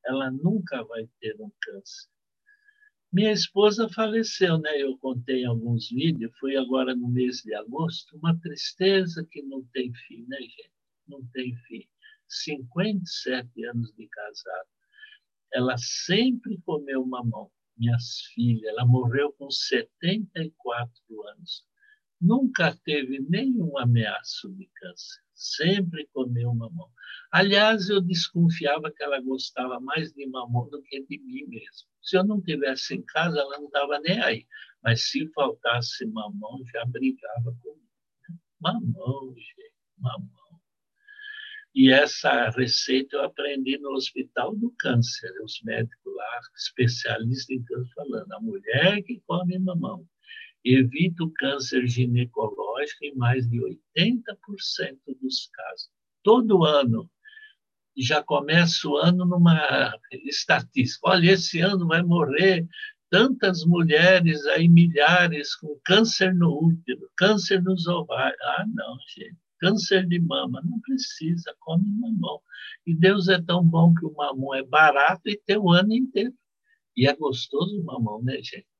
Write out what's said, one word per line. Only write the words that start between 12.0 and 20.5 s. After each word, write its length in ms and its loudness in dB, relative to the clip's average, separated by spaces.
Cinquenta 760 -6
e 60 -12
sete 560 -8
anos 320 -6
de 100 -20
casado. 600 -14
Ela 240 -2
sempre 880 -4
comeu 400 -6
mamão, 440 -8
minhas 420 -2
filhas. 340 -2
Ela 160 -4
morreu 480 2
com 180 -16
setenta 920 -4
e 140 -10